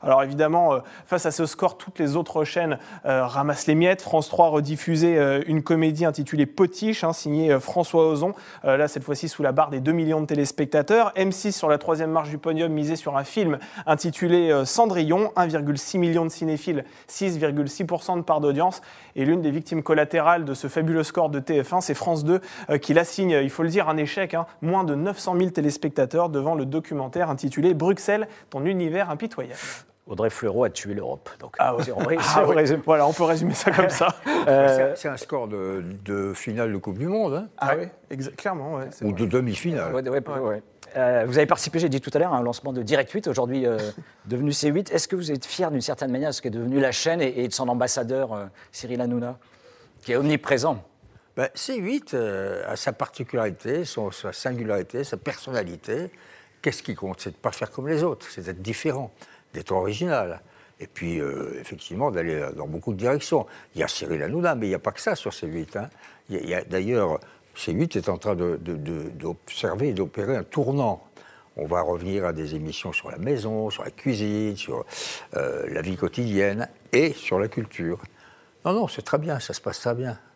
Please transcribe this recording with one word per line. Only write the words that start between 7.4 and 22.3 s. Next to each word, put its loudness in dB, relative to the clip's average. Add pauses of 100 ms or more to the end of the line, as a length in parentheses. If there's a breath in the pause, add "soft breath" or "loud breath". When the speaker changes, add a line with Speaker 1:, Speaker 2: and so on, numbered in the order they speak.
Speaker 1:
euh, 6
François 4
Ozon. 0 (320 loud breath)
Euh, 4
là, 4
cette -6
fois-ci, -4
sous -4
la 4
barre 4
des -4
deux 2
millions 2
de -2
téléspectateurs. 2
M 2
six, -2
sur 0
la 6
troisième 0
marche 2
du -6
podium, 0
misait 0
sur -2
un -2
film 0 (260 loud breath)
intitulé, 2
euh, 6
Cendrillon. 4
Un 6
virgule 0
six -2
million 4
de -2
cinéphiles, -2 (220 loud breath)
six -2
virgule 0
six -6
pour -4
cent -2
de -2
part 2
d'audience. 2 (360 loud breath)
Et 2
l'une 4
des 2
victimes -4
collatérales 4
de -4
ce -6
fabuleux 2
score 0
de -2
T 2
F -6
un, 2
c'est -2
France 0
deux, 4 (300 loud breath)